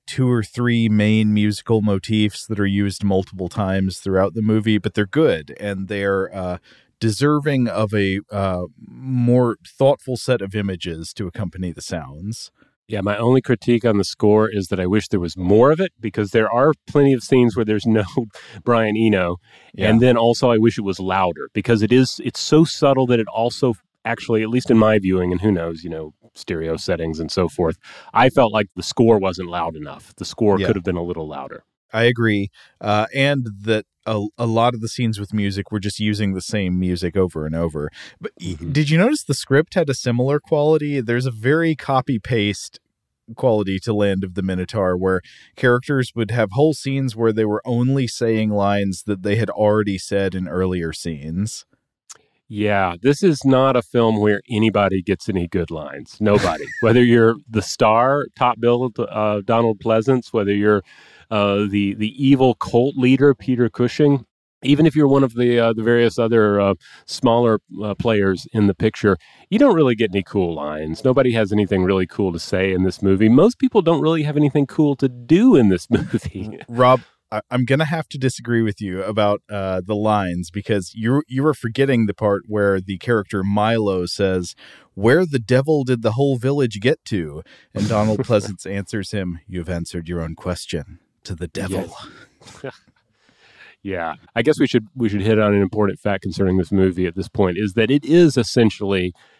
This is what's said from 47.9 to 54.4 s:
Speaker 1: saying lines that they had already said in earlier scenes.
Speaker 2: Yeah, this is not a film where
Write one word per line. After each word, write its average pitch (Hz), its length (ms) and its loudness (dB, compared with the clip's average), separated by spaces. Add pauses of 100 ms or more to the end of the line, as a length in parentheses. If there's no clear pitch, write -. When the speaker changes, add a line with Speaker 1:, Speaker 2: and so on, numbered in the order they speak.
Speaker 1:
saying 110 420 -2
lines 101 560 -2
that 98 160 -4
they 101 140 0
had 101 140 -2
already 104 460 0
said 98 380 -4
in 92 140 -6
earlier 92 440 -2
scenes. 82 720 -8 (840)
Speaker 2:
Yeah, 104 540 0
this 143 220 2
is 160 200 2
not 131 300 4
a 120 80 0
film 113 380 0
where 104 280 2